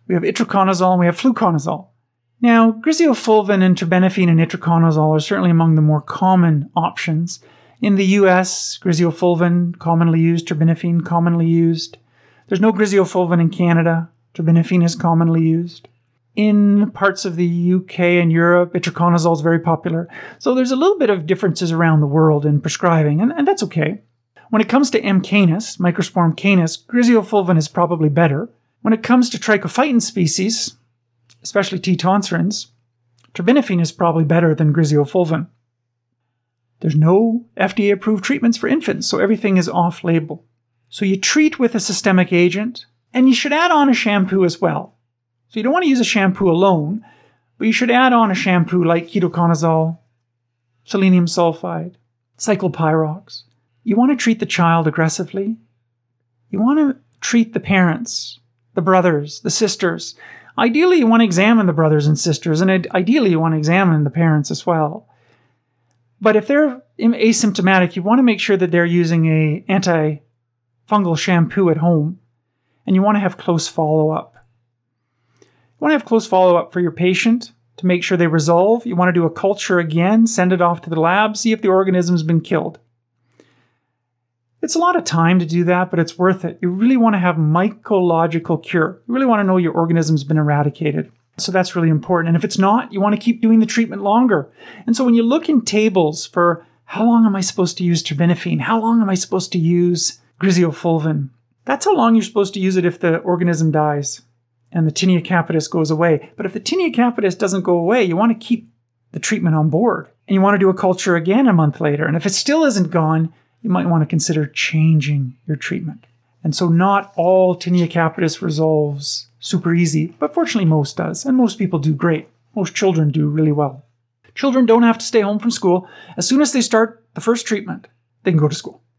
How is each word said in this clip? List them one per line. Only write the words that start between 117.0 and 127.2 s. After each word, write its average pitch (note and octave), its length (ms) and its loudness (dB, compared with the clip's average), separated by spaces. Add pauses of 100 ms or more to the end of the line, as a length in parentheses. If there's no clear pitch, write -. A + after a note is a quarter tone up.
all F#3 380 2
tinea F3 340 -2
capitis D#3+ 520 -2
resolves D3+ 880 -4 (140)
super F3 340 -2
easy, D#3+ 440 -2
but - 160 -4
fortunately A#3 340 0
most D3+ 280 0
does. E3+ 280 -6
And C4 120 0
most A#3 220 0
people F3+ 200 -2
do D3+ 160 0
great. D#3 340 -2 (260)
Most G3 200 -6
children D#3+ 360 0
do D3+ 180 -2
really D3+ 240 0
well. C#3+ 320 -4 (500)
Children C4 320 0
don't A3+ 160 4
have A3+ 160 4
to - 80 -12
stay A3+ 140 0
home G#3 180 -2
from A3+ 120 -2
school. F#3 380 0 (280)
As F3 120 -4
soon C4+ 120 2
as D4 120 0
they C4 80 0
start A3+ 440 0 (100)
the E3 60 -10